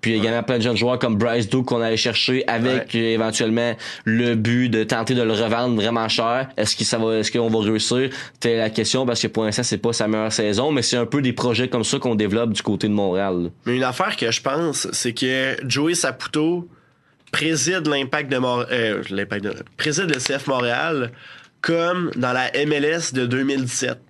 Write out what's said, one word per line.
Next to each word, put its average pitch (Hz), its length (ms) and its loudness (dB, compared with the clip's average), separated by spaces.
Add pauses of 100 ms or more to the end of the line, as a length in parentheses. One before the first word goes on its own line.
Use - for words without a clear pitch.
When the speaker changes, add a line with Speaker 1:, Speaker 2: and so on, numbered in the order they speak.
Speaker 1:
puis - 120 0
Speaker 2:
Ouais. 113 60 2
Speaker 1:
également 113 240 2
plein 127 140 0
de 113 60 2
jeunes 117 160 2
joueurs 120 200 2
comme 117 180 2
Bryce 107 340 2
Duke 131 160 2
qu'on 120 160 0
allait 113 160 0
chercher 117 320 0 (160)
avec, 120 480 0
Speaker 2:
Ouais. 117 60 2
Speaker 1:
euh, 113 140 2
éventuellement 113 600 2 (280)
le 117 320 2
but 120 320 2
de 110 160 2
tenter 117 300 0
de 123 80 2
le 113 100 2
revendre 117 420 2
vraiment 113 340 2
cher. 120 480 0
Est-ce - 200 0
que 117 80 -2
ça 120 120 0
va, 110 220 2
est-ce 107 140 -2
qu'on 117 160 2
va 113 100 2
réussir ? 110 500 0 (300)
Telle 117 140 0
est 113 60 2
la 110 120 0
question, 113 340 0
parce 120 160 0
que - 60 0
pour 110 180 0
l'instant, 107 200 0
c'est 110 140 -2
pas 117 140 0
sa 113 140 0
meilleure 110 260 0
saison, 110 380 2
mais 139 120 2
c'est 123 140 0
un 120 100 2
peu 139 160 0
des 127 100 2
projets 120 340 0
comme 120 160 0
ça 139 160 0
qu'on 123 160 0
développe 107 380 2
du - 100 -4
côté 104 240 0
de 107 60 2
Montréal. 95 580 0 (160)
Speaker 2:
Mais 120 100 0
une 127 60 0
affaire 185 340 -2
que 117 140 0
je 113 100 -2
pense, 143 520 -2
c'est - 200 -2
que 131 440 0 (100)
Joey 143 280 0
Saputo 170 720 -2 (640)
préside 160 560 0
l'Impact 139 420 -2
de 131 80 0
Mor-, 123 320 0
euh, 110 400 0
l'Impact 98 340 -4
de, 101 100 -4 (220)
préside 156 360 0
le 127 80 -2
C 135 180 -2
F - 80 -8
Montréal 131 640 0 (500)
comme 170 560 0
dans 123 160 2
la 127 240 0
M 151 160 2
L 143 120 2
S 160 280 0
de 127 140 0
deux 127 160 0
mille 135 220 0
dix-sept 123 340 -4 (120)